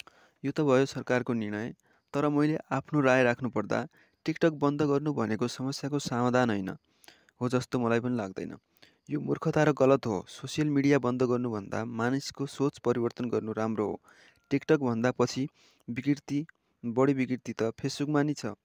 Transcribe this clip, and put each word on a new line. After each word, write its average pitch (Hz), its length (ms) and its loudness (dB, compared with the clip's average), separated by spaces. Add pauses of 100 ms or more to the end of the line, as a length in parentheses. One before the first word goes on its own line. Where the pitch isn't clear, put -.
(460)
यो 135 60 -2
त 156 100 -2
भयो 135 240 6
सरकारको 123 480 -2
निर्णय, 107 420 -4 (380)
तर 147 160 2
मैले 147 280 2 (140)
आफ्नो 139 300 -2
राय 131 220 6
राख्नुपर्दा 117 640 0 (400)
TikTok 160 240 2
बन्द 143 300 0
गर्नु 147 320 2
भनेको 113 340 0
समस्याको 139 520 -4
समाधान 123 500 2
होइन, 101 200 -2 (720)
हो 123 80 -2
जस्तो 127 300 0
मलाई 117 200 2
पनि 123 180 -2
लाग्दैन। 95 400 -6 (520)
यो 147 100 -4
मूर्खता 147 440 0
र 151 80 6
गलत 135 340 4
हो। 98 240 -2
सोसियल 151 400 -4
मिडिया 139 300 4
बन्द 123 240 0
गर्नुभन्दा 117 640 -2
मानिसको 120 600 -2
सोच - 340 -4
परिवर्तन 120 500 -2
गर्नु 110 240 -4
राम्रो 110 340 -2
हो। - 140 -6 (520)
TikTok 143 360 2
भन्दा 117 220 2
पछि 127 360 0 (420)
विकृति, 143 560 -2 (400)
बढी 131 280 2
विकृति 127 400 -4
त 113 100 -2
Facebook-मा 143 600 -2
नि 151 100 0
छ। - 120 -10 (200)